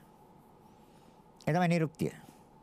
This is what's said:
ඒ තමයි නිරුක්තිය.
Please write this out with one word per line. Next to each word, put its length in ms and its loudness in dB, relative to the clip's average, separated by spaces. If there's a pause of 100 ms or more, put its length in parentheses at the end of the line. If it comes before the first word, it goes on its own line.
(1400)
ඒ 100 -2
තමයි 160 2
නිරුක්තිය. 460 -2 (500)